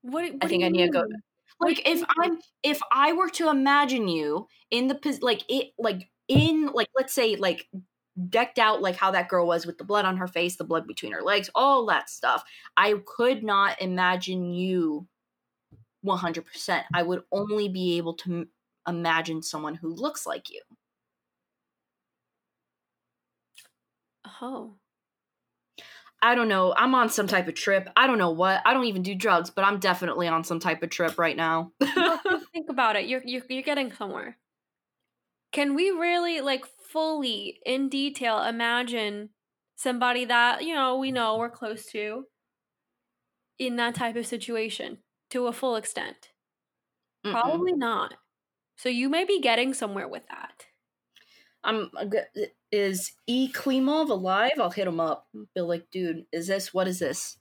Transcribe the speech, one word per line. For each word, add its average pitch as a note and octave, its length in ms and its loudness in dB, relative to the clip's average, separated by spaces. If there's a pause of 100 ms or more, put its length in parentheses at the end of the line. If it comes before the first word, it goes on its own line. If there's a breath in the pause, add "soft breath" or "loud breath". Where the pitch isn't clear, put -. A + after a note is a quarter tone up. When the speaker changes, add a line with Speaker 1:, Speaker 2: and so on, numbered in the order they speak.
Speaker 1:
What, D4+ 320 -4
what C4+ 80 -4
Speaker 2:
I E3+ 60 2
Speaker 1:
do - 0 -
Speaker 2:
think F3+ 160 2
Speaker 1:
you - 20 4
Speaker 2:
I F3+ 40 4
need F3+ 140 6
to F3 60 6
go F#3 180 2
Speaker 1:
mean? G#3+ 140 -10 (360 soft breath)
What E4 120 2
Speaker 2:
Like, - 160 2
Speaker 1:
do D#4+ 60 4
you E4+ 100 4
Speaker 2:
if - 20 -2 (140)
Speaker 1:
mean? F4 160 4
Speaker 2:
I'm, E4 60 -4 (240)
if D4 160 0 (120)
I C#4+ 220 4
were F4 180 2
to D#4+ 180 2
imagine C4+ 580 4
you D#3+ 400 0 (240 soft breath)
in B3 160 2
the C#4 80 2
pos-, C#4 260 -4
like, A#3 280 0
it, C4 280 -2
like, G3+ 320 -2 (180)
in, D4+ 460 4
like, A3+ 220 0
let's C4 180 0
say, A3+ 220 2
like, F3+ 340 -2 (600)
decked A#3+ 300 0
out, G#3+ 220 4
like, F#3 160 0
how F#3+ 140 2
that F#3 180 0
girl F3+ 180 4
was E3+ 180 2
with E3+ 120 -8
the - 80 -14
blood G3+ 200 2
on F#3 120 0
her F3+ 100 -4
face, F3 300 -2
the E3+ 80 -8
blood E3 220 -2
between - 260 -10
her E2 80 -6
legs, G3 340 0
all C4 320 6
that E3 220 2
stuff, A#2+ 340 0 (340 loud breath)
I G#3 180 4 (100)
could A#3+ 380 0
not G3+ 380 2
imagine F#3 680 -2
you F3 560 -2 (920)
one F#3+ 180 0
hundred E3 260 -4
percent. - 480 -4
I F3 100 2
would F3+ 280 -2
only G#3 380 -2
be F#3 280 0
able E3 180 -4
to F3+ 160 -8
m-, E3+ 180 -4 (380)
imagine E3 560 -2
someone D3+ 320 -8
who E3 180 -8
looks C4+ 320 -6
like - 240 -8
you. - 120 -18 (3750)
Speaker 1:
Oh. A#3 380 -12 (1400 loud breath)
Speaker 2:
I A#3+ 140 6
don't A#3 140 2
know. F#3+ 260 4
I'm C4 200 4
on A#3 140 4
some G#3 180 0
type F3+ 200 0
of D#3+ 80 -6
trip. G3 400 0
I B3 100 8
don't B3+ 120 2
know F3+ 140 2
what. F#3 340 2
I A#3 80 6
don't C4 120 2
even F#3+ 180 -2
do G3 120 -4
drugs, F#3 340 2
but G3 140 0
I'm G3+ 160 2
definitely F3 480 0
on E3 160 0
some E3 160 -4
type D#3+ 240 -2
of E3+ 60 -6
trip E3 280 -2
right E3 180 2
now. E3 440 0
<laughs> - 20 4 (140)
Speaker 1:
Well, E4+ 220 4
think, F4+ 240 0 (100)
think D#4+ 180 -10
about A#3+ 260 2
it. A#3 120 -2
You're, B3+ 160 -4
you're, B3 260 -8
you're C4 120 -6
getting C#4 300 -2
somewhere. - 460 -10 (1120)
Can C#4+ 240 0
we F4+ 140 2
really, E4+ 520 0
like, C4+ 240 -2
fully, C#4+ 1000 -4
in C4+ 240 -2
detail, C4+ 540 -2
imagine A#3 840 -2 (460)
somebody B3 500 0
that, A#3+ 380 4
you E4 100 -4
know, C4 240 0
we C4+ 140 -2
know A3+ 260 0
we're A#3 120 -2
close A3+ 420 -10
to A3 340 -8 (1300)
in B3+ 160 -4
that A#3+ 200 -2
type A#3 200 -4
of A#3 100 -4
situation A3+ 760 -6 (320)
to B3 160 -2
a A#3 60 -2
full A#3+ 220 -2
extent? - 560 -8 (920)
Speaker 2:
Mm-mm. G#3 80 -2
Speaker 1:
Probably D#4+ 400 2
not. A#3 420 -2 (600)
So - 120 -4
you B3+ 200 0
may E4 160 2
be G4 160 2
getting B3 320 2
somewhere G3+ 340 -6
with - 220 -12
that. - 380 -18 (960 soft breath)
Speaker 2:
I'm, G#3+ 340 -2
uh, G#3 80 -6
g-, G#3 400 -4 (260)
is G3 400 0 (160)
E B3+ 240 0
Klimov C#4 580 2
alive? G3 500 2
I'll F#3 100 2
hit F#3+ 180 -2
him E3 140 -2
up. D#3 260 -2 (260)
Be F#3 80 -4
like, E3+ 300 -4
"Dude, E3+ 400 -4
is E3+ 160 -6
this, G3 260 -4
what F#3 140 0
is F3+ 120 -4
this? - 420 -4